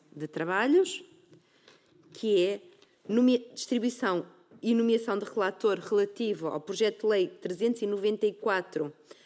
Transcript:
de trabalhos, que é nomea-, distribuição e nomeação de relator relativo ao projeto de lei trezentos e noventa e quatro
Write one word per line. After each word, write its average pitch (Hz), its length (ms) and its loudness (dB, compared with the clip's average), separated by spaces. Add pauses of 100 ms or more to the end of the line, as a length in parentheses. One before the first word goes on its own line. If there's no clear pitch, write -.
(140)
de 151 120 -10
trabalhos, 214 760 0 (1080)
que 202 340 2
é 202 160 -2 (440)
nomea-, 247 380 4 (100)
distribuição 214 680 -2 (380)
e 233 120 2
nomeação 226 440 2
de 202 60 -6
relator 202 540 0
relativo 202 680 -2
ao 151 140 -4
projeto 202 420 -2
de 220 60 0
lei 196 200 2
trezentos 202 540 -4
e 208 40 -4
noventa 208 380 -2
e 208 80 2
quatro 185 600 -4 (340)